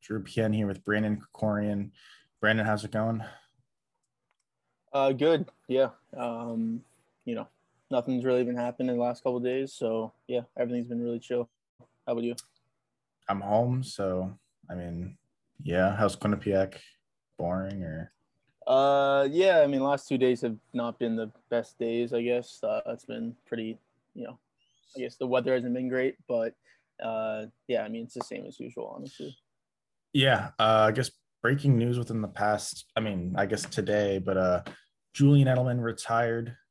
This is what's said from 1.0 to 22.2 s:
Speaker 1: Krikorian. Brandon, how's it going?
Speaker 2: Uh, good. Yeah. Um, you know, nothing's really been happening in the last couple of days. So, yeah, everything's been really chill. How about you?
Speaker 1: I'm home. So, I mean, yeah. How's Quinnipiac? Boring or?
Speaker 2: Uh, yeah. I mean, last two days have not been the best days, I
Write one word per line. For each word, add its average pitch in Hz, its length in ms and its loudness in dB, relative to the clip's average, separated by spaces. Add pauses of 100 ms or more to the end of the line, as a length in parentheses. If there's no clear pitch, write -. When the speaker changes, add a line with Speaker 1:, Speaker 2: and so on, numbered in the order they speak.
Speaker 1:
Krikorian. 104 680 -4 (500)
Brandon, 110 240 4
how's 107 200 0
it 107 80 -10
going? 113 280 -2 (1700)
Speaker 2:
Uh, 135 180 2
good. 147 400 2 (160)
Yeah. 127 220 2 (280)
Um, 117 680 -4 (420)
you 120 100 -6
know, 110 140 -8 (420)
nothing's 127 340 0
really 127 200 4
been 123 120 -4
happening 123 340 -2
in 123 60 0
the 120 60 0
last 120 220 -4
couple 123 140 0
of 120 40 -4
days. 131 300 -2
So, 113 400 -4 (160)
yeah, 123 140 -2 (140)
everything's 120 300 -2
been 120 160 -4
really 117 160 -4
chill. 120 300 -4 (580)
How 123 60 -2
about 117 100 -2
you? 120 140 -4 (920)
Speaker 1:
I'm 98 120 -2
home. 117 420 0
So, 95 560 -4 (320)
I 87 60 -10
mean, 87 420 -10 (460)
yeah. 92 320 2
How's 104 180 2
Quinnipiac? 101 640 0 (600)
Boring 95 460 -4
or? 80 300 -10 (560)
Speaker 2:
Uh, 139 600 4
yeah. 170 340 6
I 143 40 8
mean, 139 160 2
last 139 240 0
two 139 100 -2
days 127 260 4
have 117 140 -2 (160)
not 117 280 -4
been 113 160 -2
the 113 160 -6 (180)
best 117 260 -2
days, 120 360 -2
I 117 100 0